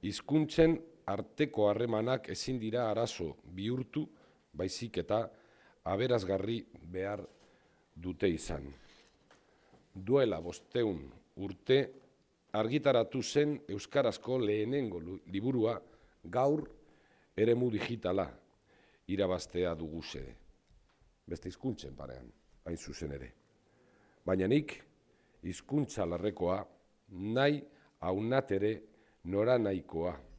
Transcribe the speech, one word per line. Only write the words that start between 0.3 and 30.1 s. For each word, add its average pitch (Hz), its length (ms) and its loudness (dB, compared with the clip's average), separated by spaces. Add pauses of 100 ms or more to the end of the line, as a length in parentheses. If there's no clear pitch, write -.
arteko 107 640 2
harremanak 117 600 0
ezin 127 280 -4
dira 113 320 -2
arazo 98 440 -2 (100)
bihurtu, 120 640 -4 (460)
baizik 95 500 -4
eta 107 220 0 (600)
aberasgarri 98 760 0 (320)
behar 98 320 -4 (720)
dute 90 360 0
izan. 76 380 -4 (1300)
Duela 104 460 2
bostehun 87 600 -2 (360)
urte 98 420 2 (760)
argitaratu 120 680 2
zen 147 360 2 (100)
euskarazko 120 680 0
lehenengo 107 640 0
lu-, 87 260 -10
liburua, 110 520 0 (460)
gaur 135 440 2 (680)
eremu 117 340 6
digitala 98 580 0 (800)
irabaztea 90 680 0
dugu 80 280 -8
xede. 65 340 -12 (920)
Beste 87 240 -8
hizkuntzen 95 440 -8
parean, 64 320 -14 (360)
hain 85 140 -6
zuzen 71 340 -8
ere. 65 160 -10 (960)
Baina 95 240 2
nik 147 240 2 (720)
hizkuntza 107 640 -2
larrekoa, 90 540 0 (460)
nahi 120 520 0 (480)
aunat 110 480 2
ere 104 160 2 (560)
noranahikoa 98 840 2 (240)